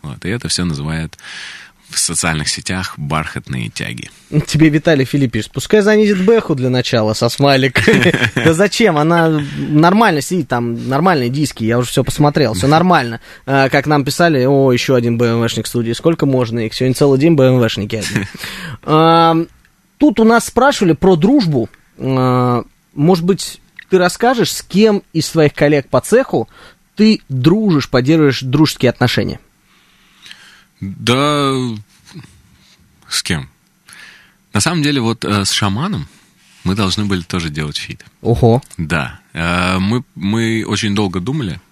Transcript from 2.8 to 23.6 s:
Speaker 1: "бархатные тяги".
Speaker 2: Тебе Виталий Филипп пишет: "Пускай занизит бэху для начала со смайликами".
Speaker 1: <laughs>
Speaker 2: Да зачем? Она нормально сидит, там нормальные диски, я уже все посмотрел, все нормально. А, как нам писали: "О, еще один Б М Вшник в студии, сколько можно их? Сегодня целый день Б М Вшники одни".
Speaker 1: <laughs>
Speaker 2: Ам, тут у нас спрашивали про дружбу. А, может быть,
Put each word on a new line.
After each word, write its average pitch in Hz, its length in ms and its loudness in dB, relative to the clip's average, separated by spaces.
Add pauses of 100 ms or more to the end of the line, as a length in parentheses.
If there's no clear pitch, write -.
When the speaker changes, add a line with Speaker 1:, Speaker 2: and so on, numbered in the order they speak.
Speaker 1:
"бархатные 71 720 -6
тяги". - 400 -12 (380)
Speaker 2:
Тебе 156 220 2
Виталий 151 360 0
Филипп 139 260 -2
пишет: 107 220 -8
"Пускай 214 280 0
занизит 208 440 2
бэху 214 300 2
для 127 140 -2
начала 120 440 0
со 117 160 -2
смайликами". 139 840 2 (220)
Speaker 1:
<laughs> - 0 -
Speaker 2:
Да 143 180 2
зачем? 190 440 2
Она 160 440 2 (160)
нормально 165 640 2
сидит, 175 280 -4
там 120 400 -4
нормальные 139 400 0
диски, 135 340 -4
я 113 140 0
уже 123 120 -2
все 135 140 0
посмотрел, 147 500 0
все 98 140 -2
нормально. 151 540 2 (240)
А, 135 240 2
как 143 180 0
нам 147 160 0
писали: 143 420 0
"О, 135 280 4
еще 127 220 0
один 120 220 0
Б 120 100 2
М 117 200 0
Вшник 113 180 -4
в - 40 -10
студии, 117 240 -4
сколько 165 320 0
можно 123 340 0
их? 110 140 -6
Сегодня 127 220 0
целый 139 240 4
день 160 160 4
Б 135 100 4
М 127 200 4
Вшники 104 300 -4
одни". 104 300 -4 (260)
Speaker 1:
<laughs> 165 320 -14
Speaker 2:
Ам, 165 640 2 (500)
тут 277 220 2
у 226 60 4
нас 226 220 4
спрашивали 240 460 2
про 185 220 4
дружбу. 160 540 2 (280)
А, 127 680 0 (320)
может 170 300 2
быть, - 340 -4 (300)